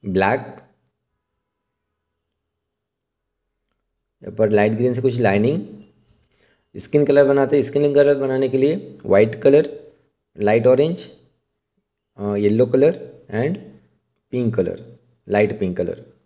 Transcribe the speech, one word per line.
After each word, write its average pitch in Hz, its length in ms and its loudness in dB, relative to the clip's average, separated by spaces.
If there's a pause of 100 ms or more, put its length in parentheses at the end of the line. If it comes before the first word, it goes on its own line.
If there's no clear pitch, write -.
ब्लैक, 98 360 0 (3750)
यहाँ - 120 -16
पर 110 140 0
लाइट 107 240 2
ग्रीन 120 200 -2
से 117 80 -4
कुछ 123 180 -2
लाइनिंग, 113 640 -2 (920)
स्किन 147 300 -2
कलर 139 220 4
बनाते 139 300 2
हैं। 135 60 2
स्किन 143 320 -2
कलर 143 220 4
बनाने 131 320 -2
के 131 80 -2
लिए 151 480 -2
वाइट 110 360 2
कलर, 147 380 2 (580)
लाइट 113 300 0
ऑरेंज, 147 420 2 (1080)
अ, 101 160 -4
येलो 104 300 2
कलर 139 280 2 (380)
and 131 260 -4 (760)
पिंक 120 240 -4
कलर, 87 440 -8 (280)
लाइट 104 320 -2
पिंक 90 180 -6
कलर। - 360 -8 (120)